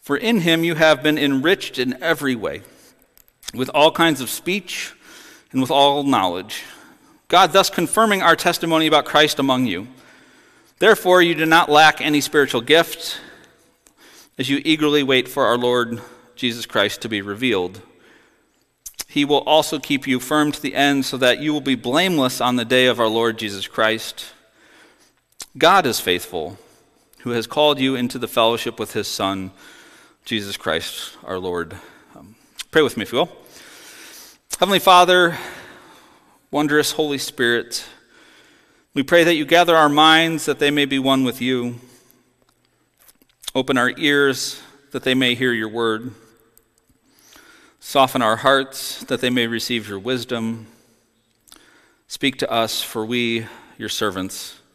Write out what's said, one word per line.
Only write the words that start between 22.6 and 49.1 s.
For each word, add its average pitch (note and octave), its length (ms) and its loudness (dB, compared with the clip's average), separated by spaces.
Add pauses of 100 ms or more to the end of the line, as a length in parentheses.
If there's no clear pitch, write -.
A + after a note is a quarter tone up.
day B2+ 220 4
of A#2 120 0
our A2+ 80 2
Lord A2+ 300 0
Jesus G2+ 300 -8
Christ." - 580 -4 (1300)
God E3 300 4
is A2+ 140 -2
faithful, F2+ 580 -4 (640)
who B2 100 -10
has A#2 160 -4
called D3 340 2
you C3+ 140 0
into B2 240 -4
the A#2+ 100 -6
fellowship A2+ 520 0
with G#2+ 140 -8
his G#2 140 -6
Son, F#2+ 440 -6 (760)
Jesus G2+ 320 -8
Christ, - 680 -6
our F#2 140 -10
Lord. F2+ 380 -8 (400)
Um, F#2+ 180 -20 (380)
pray D#3+ 100 4
with C3 160 0
me, A2 60 -4
if - 80 -10
you B2 80 0
will. E3+ 180 -2 (1200)
Heavenly F#3+ 220 0
Father, F3+ 580 6 (1120)
wondrous D3 440 0
Holy D3 260 -2
Spirit, - 680 -4 (1120)
we C#3 80 -2
pray E3+ 220 4
that E3+ 100 2
you D3 100 -2
gather E3+ 300 4
our D#3 140 6
minds D#3+ 560 4
that C#3+ 120 -2
they C#3+ 140 2
may D3 140 0
be C3+ 120 -4
one C3+ 260 2
with B2 160 -2
you. A#2+ 360 -4 (1800)
Open C3 240 -2
our B2 180 2
ears C#3+ 640 0 (300)
that - 140 -10
they C3 100 0
may B2+ 220 2
hear B2 180 0
your A2 160 -4
word. A2+ 460 -4 (1600)
Soften C3 440 2
our A2 140 2
hearts - 680 0
that B2 180 -6